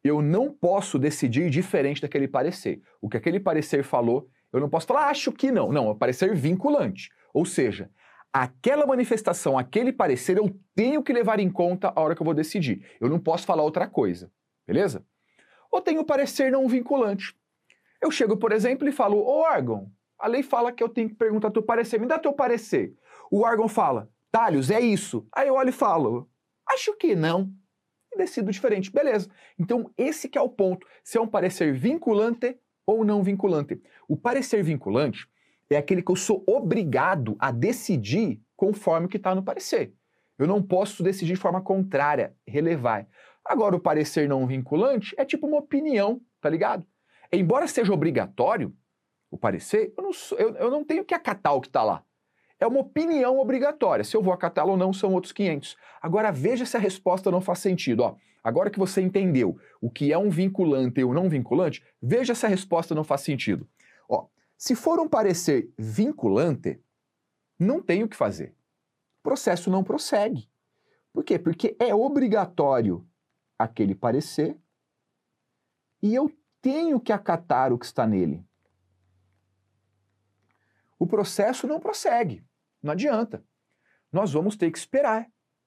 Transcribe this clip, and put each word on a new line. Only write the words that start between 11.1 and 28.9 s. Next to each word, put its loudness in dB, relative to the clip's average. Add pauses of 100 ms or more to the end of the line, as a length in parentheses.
levar 2
em 2
conta 0
a 0
hora 2
que -8
eu -2
vou 0
decidir. -2 (160)
Eu 0
não 0
posso -2
falar 2
outra 0
coisa, -4 (340)
beleza? -2 (640)
Ou 0
tem 0
o -2
parecer 0
não 2
vinculante. 0 (640)
Eu 2
chego, 0
por 0
exemplo, 0
e -2
falo, 2
"Ô 2
órgão, 0 (260)
a -4
lei 0
fala 0
que -4
eu 0
tenho -2
que -18
perguntar 0
teu 0
parecer, 0
me -4
dá 0
teu 0
parecer." -2 (340)
O 2
órgão 2
fala, 0 (220)
"Thales, 2
é 4
isso." 0
Aí 2
eu 4
olho 2
e -2
falo, 0 (380)
"Acho -2
que 2
não." 0 (600)
E -12
decido -2
diferente, -2